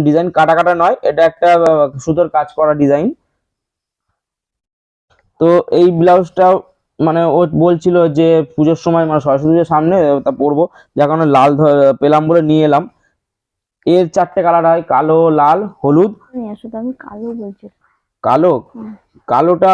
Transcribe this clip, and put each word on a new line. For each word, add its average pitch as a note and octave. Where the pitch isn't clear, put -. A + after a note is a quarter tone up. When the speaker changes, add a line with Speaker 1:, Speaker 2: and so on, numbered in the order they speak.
Speaker 1:
ডিজাইন, D3+
কাটা D#3+
কাটা E3+
নয়, F3+
এটা D3+
একটা, D#3+
আহ, D#3
সুতোর D#3+
কাজ D3+
করা D3+
ডিজাইন। C#3+
তো D#3+
এই F3
ব্লাউজটা F3+
মানে D#3+
ও D#3+
বলছিল F3
যে D#3+
পুজোর D#3
সময়, E3
মানে D#3
সরস্বতী C#3+
পুজোর E3+
সামনে, D#3+
আহ, C#3+
তা C3
পরবো, C#3+
যার C#3+
কারণে D#3+
লাল C#3
ধ-, C#3+
পেলাম D3+
বলে E3+
নিয়ে D#3
এলাম। D3
এর F3
চারটে -
কালার E3+
হয়, E3
কালো, D#3
লাল, D3+
হলুদ। E3+
Speaker 2:
নিয়ে A#3
আসো, G#3
তো A3+
আমি B3
কালো G#3+
বলছি। G#3
Speaker 1:
কালো? D3+
Speaker 2:
হুম। A2
Speaker 1:
কালোটা E3+